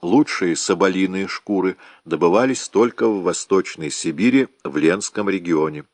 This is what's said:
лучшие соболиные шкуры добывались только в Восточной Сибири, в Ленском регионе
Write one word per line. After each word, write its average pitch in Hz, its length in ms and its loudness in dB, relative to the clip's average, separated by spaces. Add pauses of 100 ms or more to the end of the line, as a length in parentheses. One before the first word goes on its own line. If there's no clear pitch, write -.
лучшие 90 540 2
соболиные 95 720 0
шкуры 92 480 -2 (280)
добывались - 640 0
только 117 380 0
в 104 160 0
Восточной 87 680 -2
Сибири, 117 560 0 (160)
в 73 120 -6
Ленском 98 540 0
регионе 78 640 -2